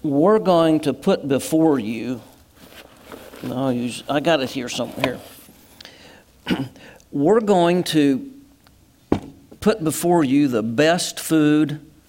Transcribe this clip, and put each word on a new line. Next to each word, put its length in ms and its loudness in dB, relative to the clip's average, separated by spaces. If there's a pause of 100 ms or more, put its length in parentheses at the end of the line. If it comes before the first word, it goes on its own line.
we're 360 4
going 420 2
to 120 -2
put 340 -2
before 520 2
you," 420 -8 (1200)
no, 260 -4
you, 220 -4 (160)
I 120 -2
got 220 0
it 100 -6
here 180 -8
somewhere. 500 -6 (1300)
<clears throat> 220 -4 (420)
"We're 300 2
going 440 2
to 460 0 (1300)
put 240 0
before 400 0
you 240 2
the 160 0
best 560 0
food 600 0 (280)